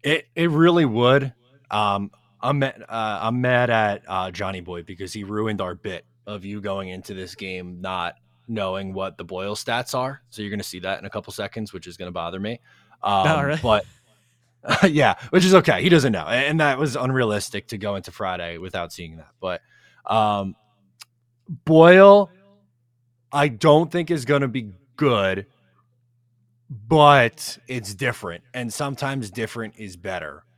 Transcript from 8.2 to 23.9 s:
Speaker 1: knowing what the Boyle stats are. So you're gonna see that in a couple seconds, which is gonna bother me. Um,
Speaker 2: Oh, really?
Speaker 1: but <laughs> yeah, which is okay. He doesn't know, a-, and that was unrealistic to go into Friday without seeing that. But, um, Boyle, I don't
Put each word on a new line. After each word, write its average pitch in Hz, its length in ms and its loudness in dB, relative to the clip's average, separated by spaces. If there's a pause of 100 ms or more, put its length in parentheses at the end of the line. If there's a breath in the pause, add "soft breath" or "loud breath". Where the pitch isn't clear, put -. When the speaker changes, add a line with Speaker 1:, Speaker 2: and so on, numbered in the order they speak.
Speaker 1:
knowing 98 460 -6
what 95 220 -8
the 87 80 -14
Boyle 95 320 -8
stats 123 400 -6
are. 131 340 -6
So 110 120 -14
you're 101 80 -8
gonna 104 140 -8
see 90 160 -14
that 92 180 -6
in - 60 -16
a 98 60 -12
couple 95 220 -12
seconds, 104 400 -10
which 87 140 -16
is 87 100 -18
gonna 90 160 -14
bother 85 280 -8
me. 110 200 -8 (420 soft breath)
Um, 101 260 2
Speaker 2:
Oh, 156 140 2
really? 147 200 -4
Speaker 1:
but 107 220 2 (760)
<laughs> - 280 2
yeah, 139 240 4 (160 loud breath)
which 180 140 4
is 185 100 4
okay. 131 280 4
He 160 60 2
doesn't 135 240 4
know, 82 140 -4
a-, 82 40 -8 (180)
and 160 120 0
that 139 180 2
was 139 160 -2
unrealistic 120 720 -2
to 107 100 -10
go 101 180 -6
into 92 160 -12
Friday 87 460 -8
without 90 340 -10
seeing 82 240 -16
that. 82 140 -20 (100)
But, 90 200 -6 (460 soft breath)
um, 104 480 0 (1080)
Boyle, 185 680 10 (1000)
I 143 160 2
don't 151 420 4